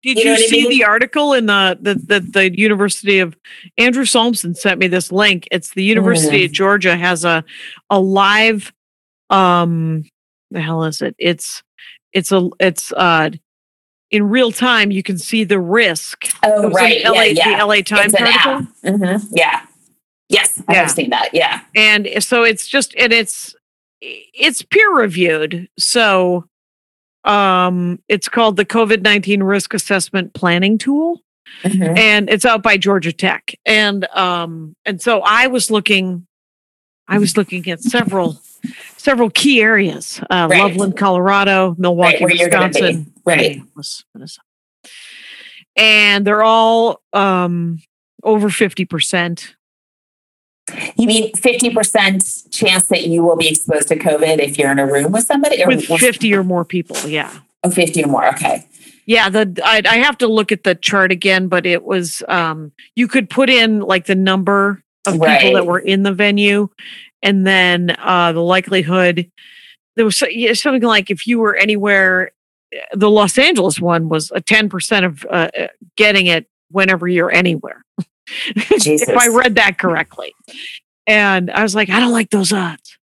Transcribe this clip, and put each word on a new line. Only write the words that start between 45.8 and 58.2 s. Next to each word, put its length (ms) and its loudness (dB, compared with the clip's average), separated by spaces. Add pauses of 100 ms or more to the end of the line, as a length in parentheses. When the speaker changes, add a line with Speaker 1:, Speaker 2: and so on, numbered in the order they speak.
Speaker 1:
they're 180 2
all, 580 4 (120)
um, 680 -2 (420)
over 260 2
fifty 360 -2
percent. 680 -6 (1400)
Speaker 2:
You 100 2
mean 280 0
fifty 380 0
percent 800 -2
chance 360 0
that 200 -2
you 160 0
will 140 4
be 100 -2
exposed 400 -2
to 100 0
covid 420 0
if 200 -4
you're 120 2
in 80 0
a 60 0
room 260 0
with 140 0
somebody? 380 0
Or 40 4
Speaker 1:
With 220 0
Speaker 2:
was 120 0
Speaker 1:
fifty 320 2
or 100 2
more 220 -2
people, 320 -8 (100)
yeah. 240 -6 (320)
Speaker 2:
Oh, 80 0
fifty 320 0
or 40 -2
more, 220 0